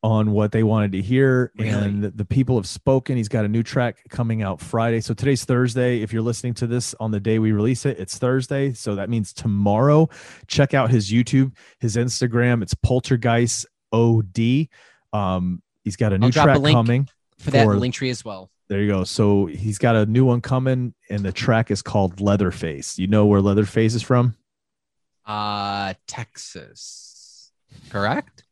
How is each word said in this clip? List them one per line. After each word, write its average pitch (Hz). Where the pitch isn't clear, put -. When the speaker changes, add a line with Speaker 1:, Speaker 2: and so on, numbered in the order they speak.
Speaker 1:
on 107
what 104
they 113
wanted 107
to 95
hear, 127
Speaker 2:
Really? 107
Speaker 1:
and 101
the, 104
the 104
people 131
have 98
spoken. 135
He's 110
got 110
a 104
new 113
track 120
coming 113
out 95
Friday. 113
So 110
today's 131
Thursday. 123
If 110
you're 113
listening 120
to 120
this 120
on 110
the 104
day 110
we 110
release 110
it, 135
it's -
Thursday. 131
So 107
that 98
means 113
tomorrow. 110
Check 143
out 127
his 104
YouTube, 131
his 113
Instagram. 120
It's -
Poltergeist 120
O 113
D. 117
Um, 92
he's 104
got 107
a 95
new 113
Speaker 2:
I'll 127
drop 151
a 143
Speaker 1:
track 139
Speaker 2:
link 151
Speaker 1:
coming 120
Speaker 2:
for -
that 135
Speaker 1:
for 104
Speaker 2:
Linktree 127
as 117
well. 95
Speaker 1:
There 101
you 104
go. 95
So 101
he's 98
got 117
a 110
new 113
one 120
coming, 127
and 101
the 95
track 113
is 98
called 95
Leatherface. 90
You 92
know 104
where 101
Leatherface 104
is 113
from? 123
Speaker 2:
Uh, 101
Texas, -
correct? 107